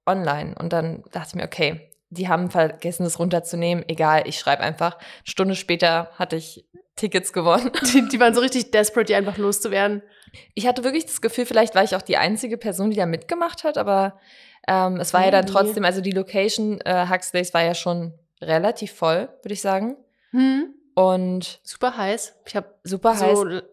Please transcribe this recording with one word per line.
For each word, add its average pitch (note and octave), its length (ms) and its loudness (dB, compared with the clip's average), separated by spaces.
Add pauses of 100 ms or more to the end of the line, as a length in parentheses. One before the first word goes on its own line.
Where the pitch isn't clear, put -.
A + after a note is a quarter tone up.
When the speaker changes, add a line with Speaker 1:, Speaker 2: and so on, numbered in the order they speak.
Speaker 1:
online. D#3+ 540 -2
Und E3+ 140 -4
dann E3 380 -2
dachte - 180 -10
ich - 60 -10
mir, E3+ 100 -6
okay, D#3+ 460 -4 (180)
die F3+ 200 -6
haben F3+ 200 0
vergessen, E3+ 540 0
das E3+ 160 -2
runterzunehmen. E3+ 680 -2
Egal, D#3 380 4
ich - 120 -8
schreib C#3+ 220 2
einfach. E3 360 -2
Eine - 80 -20 (200)
Stunde F#3+ 300 -2
später E3+ 600 0
hatte F3 220 -4
ich - 280 -14 (300)
Tickets F#3 380 -4
gewonnen. F#3 440 2
<laughs> B3 160 0
Speaker 2:
Die, B3+ 140 6
die A#3 120 -2
waren A#3 140 6
so A3+ 80 2
richtig B3+ 300 0
desperate, G#3+ 360 2
die G#3 80 4
einfach G3 220 0
loszuwerden. G3+ 640 0 (540)
Speaker 1:
Ich G#3+ 100 -4
hatte B3 180 0
wirklich C#4 220 -2
das - 160 -10
Gefühl, A#3 240 -2
vielleicht A3+ 300 2
war F#3+ 80 6
ich F#3+ 120 -2
auch F#3 60 -2
die - 160 -2
einzige G#3+ 400 -2
Person, G3+ 320 -2
die G#3+ 80 -2
da F#3+ 80 2
mitgemacht E4+ 580 -4
hat, D4+ 140 -2
aber, G3 420 0 (480)
ähm, F#3 320 2
es - 140 -4
war F3+ 100 6
ja F#3+ 80 4
dann F#3+ 140 6
Speaker 2:
Maybe. G3 80 -4
Speaker 1:
trotzdem, G#3 320 2
also F3+ 160 0
die F#3+ 100 -2
Location, G3+ 720 -2
äh, F3+ 280 0
Huxleys F#3 440 -2
war E3+ 100 2
ja E3+ 120 0
schon E3+ 380 -4 (280)
relativ F3 520 0
voll, E3+ 360 0 (140)
würd G3 80 -10
ich G3+ 100 -8
sagen. G3+ 340 -2 (360)
Speaker 2:
Hm. C4 420 2 (220)
Speaker 1:
Und F#3 680 0
Speaker 2:
Super B3 320 -4
heiß. A3+ 380 -4 (140)
Ich - 80 -10
hab - 280 -8
Speaker 1:
super G3 300 2
Speaker 2:
so, G3+ 340 4
Speaker 1:
heiß. F3 240 -6